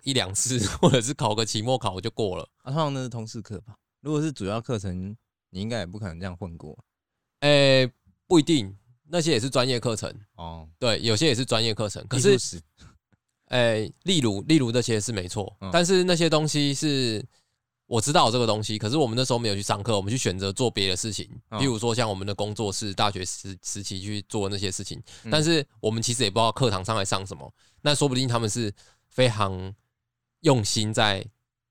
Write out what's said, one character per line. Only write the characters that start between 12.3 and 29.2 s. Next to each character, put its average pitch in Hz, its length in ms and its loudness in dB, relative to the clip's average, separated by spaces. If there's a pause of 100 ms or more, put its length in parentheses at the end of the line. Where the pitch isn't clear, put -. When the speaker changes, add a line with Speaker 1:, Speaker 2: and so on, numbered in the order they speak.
Speaker 2:
艺 - 20 6
术 - 80 -4
史。 85 160 -10 (880)
Speaker 1:
诶， 113 420 2 (120)
例 175 160 2
如， 104 220 2
例 - 160 4
如 123 140 2
这 120 100 2
些 113 200 0
是 123 100 -4
没 92 160 -4
错， - 340 -6
Speaker 2:
嗯。 95 100 -10
Speaker 1:
但 175 140 2
是 180 180 4
那 180 120 2
些 165 140 2
东 156 160 2
西 147 280 0
是 131 520 -2 (600)
我 117 160 0
知 139 100 0
道 151 180 6
这 117 80 2
个 120 80 2
东 107 160 2
西， 107 160 -4
可 107 120 -2
是 135 80 0
我 147 100 4
们 110 80 -4
那 127 80 0
时 127 80 -2
候 117 80 2
没 117 80 -2
有 101 80 0
去 101 60 -4
上 101 200 -2
课， 110 140 0
我 98 60 2
们 98 100 -4
去 131 60 0
选 95 200 -2
择 98 140 -2
做 117 180 0
别 98 200 0
的 92 80 -2
事 110 160 -4
情。 - 160 -8 (220)
Speaker 2:
嗯。 110 100 -6
Speaker 1:
譬 135 40 2
如 120 140 0
说 117 160 0
像 113 140 0
我 101 40 -4
们 95 140 -6
的 101 80 -4
工 104 180 -4
作 104 200 -2
室， 101 200 -6
大 107 160 2
学 95 140 -6
时， 92 400 -10
时 - 180 -8
期 95 200 -8
去 104 260 -8
做 101 220 -2
那 101 80 -4
些 98 120 -2
事 98 140 -6
情， - 180 -10 (220)
Speaker 2:
嗯。 113 80 -12
Speaker 1:
但 151 100 2
是 156 240 2 (140)
我 107 100 0
们 113 140 0
其 117 100 0
实 120 100 0
也 101 60 4
不 98 80 -2
知 113 60 6
道 113 80 4
课 127 180 2
堂 95 140 0
上 113 140 -2
在 98 80 0
上 98 200 -2
什 98 120 -12
么， 67 120 -16 (320)
那 147 140 2
说 143 140 2
不 127 60 0
定 127 120 0
他 120 100 0
们 113 120 0
是 107 240 -2 (340)
非 127 220 4